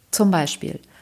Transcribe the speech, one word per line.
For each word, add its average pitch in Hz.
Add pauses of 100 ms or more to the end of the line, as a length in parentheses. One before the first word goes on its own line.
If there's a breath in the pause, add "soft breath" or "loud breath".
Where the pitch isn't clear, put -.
(120)
Zum 202
Beispiel. - (240 soft breath)